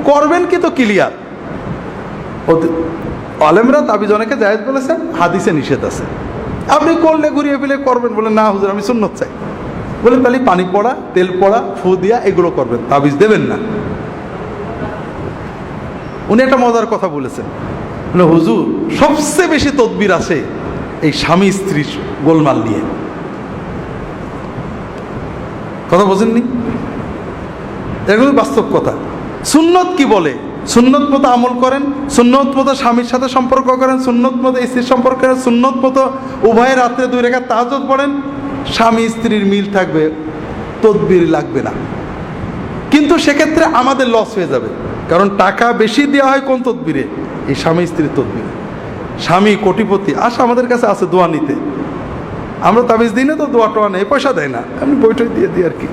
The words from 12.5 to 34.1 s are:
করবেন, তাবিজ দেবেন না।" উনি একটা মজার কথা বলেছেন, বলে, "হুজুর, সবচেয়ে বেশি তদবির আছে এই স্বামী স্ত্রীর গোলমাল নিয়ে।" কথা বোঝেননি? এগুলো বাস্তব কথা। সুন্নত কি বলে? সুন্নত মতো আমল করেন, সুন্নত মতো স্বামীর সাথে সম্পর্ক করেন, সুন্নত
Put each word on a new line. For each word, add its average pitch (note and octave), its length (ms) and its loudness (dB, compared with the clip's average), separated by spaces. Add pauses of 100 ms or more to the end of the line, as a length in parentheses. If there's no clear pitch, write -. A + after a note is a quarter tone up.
করবেন, A#2+ 280 -2 (100)
তাবিজ C#3+ 280 2
দেবেন G3+ 240 6
না।" B2 140 -2 (2750)
উনি A3+ 140 4
একটা C4 140 2
মজার A#3 280 2
কথা G3+ 220 -2
বলেছেন, C3 380 -6 (680)
বলে, F3+ 100 4
"হুজুর, E3 760 2
সবচেয়ে D4+ 480 2
বেশি C#4+ 220 2
তদবির G#3+ 420 2
আছে D#3+ 300 0 (600)
এই D3 120 2
স্বামী F#3 380 4
স্ত্রীর D3+ 360 -2 (380)
গোলমাল D3 380 4
নিয়ে।" G#2+ 180 -2 (3000)
কথা F#3+ 140 4
বোঝেননি? A3+ 360 2 (1700)
এগুলো B3+ 200 4
বাস্তব A#3 320 2 (100)
কথা। D3+ 200 2 (520)
সুন্নত F4 420 4 (100)
কি C#4 80 4
বলে? F3+ 280 2 (340)
সুন্নত C4 340 4
মতো C#4 280 2
আমল B3 300 2
করেন, C#4 500 0
সুন্নত B3 460 4
মতো C4+ 200 2
স্বামীর A#3+ 280 2
সাথে B3+ 260 -2
সম্পর্ক C4 460 2
করেন, C4 240 2
সুন্নত B3 340 2